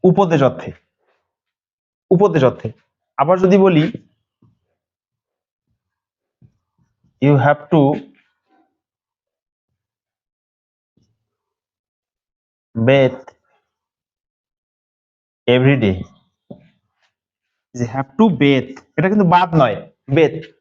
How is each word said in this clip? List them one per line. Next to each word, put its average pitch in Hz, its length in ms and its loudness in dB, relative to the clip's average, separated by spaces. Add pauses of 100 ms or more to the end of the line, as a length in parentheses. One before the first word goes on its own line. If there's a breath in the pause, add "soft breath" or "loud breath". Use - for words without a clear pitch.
উপদেশ 175 380 0
অর্থে, - 280 -4 (1400)
উপদেশ 175 340 2
অর্থে। 120 240 -2 (500)
আবার 156 200 0
যদি 185 200 2
বলি 180 260 2 (3500)
you 143 140 2
have 143 340 0
to 165 100 2 (4000)
bathe 127 480 0 (2250)
every 127 280 2
day, 101 200 -2 (1800)
যে 123 100 -6
have 131 340 -8
to 220 60 4 (140)
bathe, 139 340 0 (240)
এটা 170 120 0
কিন্তু 202 260 0
বাথ 180 200 2
নয়, 127 220 2 (380)
বেথ। 160 200 2 (260)